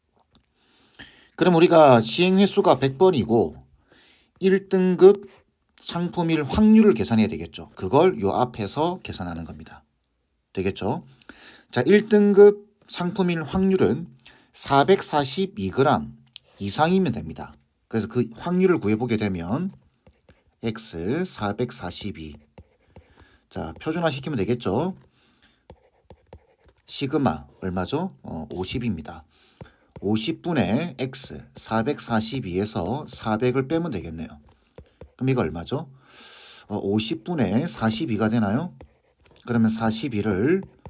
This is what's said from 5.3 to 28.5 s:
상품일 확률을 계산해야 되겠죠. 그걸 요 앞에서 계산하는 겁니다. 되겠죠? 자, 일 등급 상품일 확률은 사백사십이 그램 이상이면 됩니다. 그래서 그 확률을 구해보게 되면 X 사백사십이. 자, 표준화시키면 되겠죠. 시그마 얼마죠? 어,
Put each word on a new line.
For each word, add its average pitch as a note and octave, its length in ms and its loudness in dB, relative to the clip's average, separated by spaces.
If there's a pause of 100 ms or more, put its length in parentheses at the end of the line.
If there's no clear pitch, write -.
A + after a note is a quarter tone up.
상품일 E3 640 -2
확률을 G#3+ 500 6
계산해야 A2 340 2
되겠죠. - 480 -10
그걸 C#3+ 460 2
요 G2 80 -2
앞에서 B2+ 720 -4
계산하는 E2+ 420 -10
겁니다. - 400 -18 (680)
되겠죠? F#2+ 500 -4 (680)
자, B2 160 0
일 G#3 220 4
등급 G#3 580 6 (200)
상품일 F3 540 -2
확률은 F3 680 0 (460)
사백사십이 C#3 1200 0
그램 C3 440 0 (440)
이상이면 D#3 520 0
됩니다. D#2+ 440 -10 (320)
그래서 A2 200 -4
그 B2 280 -4
확률을 F3+ 420 2
구해보게 G#2+ 400 -2
되면 G#2 540 -4 (880)
X A2 640 -6
사백사십이. F#2 1120 -8 (1120)
자, D#2+ 320 -10
표준화시키면 D#3 560 -4
되겠죠. A#2+ 580 -2 (1900)
시그마 C3 600 -4 (140)
얼마죠? F#2+ 600 -6
어, D#2+ 300 -12